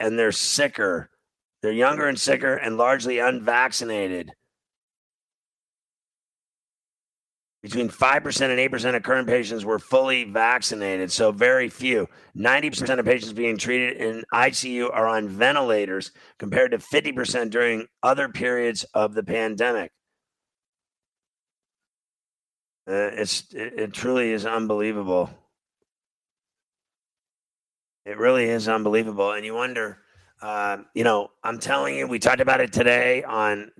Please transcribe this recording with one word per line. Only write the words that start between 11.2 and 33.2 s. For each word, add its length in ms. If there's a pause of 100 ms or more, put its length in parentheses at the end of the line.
very 380
few. 400 (260)
Ninety 360
percent 280
of 60
patients 300
being 240
treated 400
in 340
I 200
C 240
U 120
are 180
on 220
ventilators, 840 (280)
compared 320
to 80
fifty 340
percent 380
during 360 (160)
other 280
periods 540 (100)
of 180
the 100
pandemic. 720 (3000)
Uh, 240
it's, 400
it, 260
it 140
truly 400
is 140
unbelievable. 840 (2750)
It 100
really 320
is 220
unbelievable. 640
And 120
you 80
wonder, 460 (420)
uh, 380 (160)
you 100
know, 240 (160)
I'm 140
telling 360
you, 120
we 120
talked 220
about 220
it 100
today 500